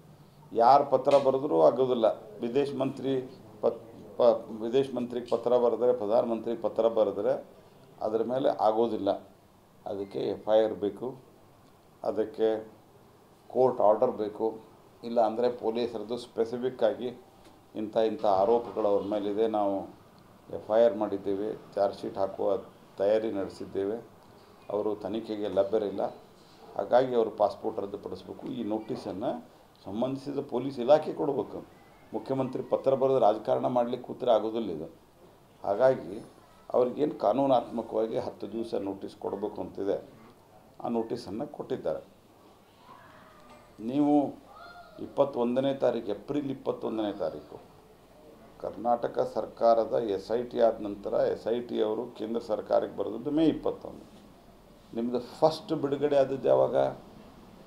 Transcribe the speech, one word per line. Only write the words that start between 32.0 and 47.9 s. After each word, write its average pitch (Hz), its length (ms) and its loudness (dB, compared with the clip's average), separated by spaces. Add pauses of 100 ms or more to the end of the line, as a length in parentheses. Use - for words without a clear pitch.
ಮುಖ್ಯಮಂತ್ರಿ 131 480 -4
ಪತ್ರ - 320 2
ಬರೆದು 131 240 4
ರಾಜಕಾರಣ 113 480 4
ಮಾಡ್ಲಿಕ್ಕೆ 123 400 0
ಕೂತ್ರೆ 131 240 -2
ಆಗೋದಿಲ್ಲ 110 400 2
ಇದು. 78 140 -6 (800)
ಹಾಗಾಗಿ 104 600 0 (460)
ಅವ್ರಿಗೇನು 123 460 0
ಕಾನೂನಾತ್ಮಕವಾಗಿ 120 1000 0
ಹತ್ತು 104 340 -8
ದಿವಸ 113 220 -6
notice 98 420 -8
ಕೊಡಬೇಕು 98 440 -6
ಅಂತಿದೆ, 95 440 -4 (800)
ಆ - 40 -4
ನೋಟಿಸನ್ನು 117 640 -6
ಕೊಟ್ಟಿದ್ದಾರೆ. - 600 -6 (1700)
ನೀವು 143 600 2 (580)
ಇಪ್ಪತ್ತೊಂದನೇ 131 720 0
ತಾರೀಕು, 117 360 0
ಏಪ್ರಿಲ್ 139 400 -4
ಇಪ್ಪತ್ತೊಂದನೇ 113 600 -4
ತಾರೀಕು - 600 -8 (840)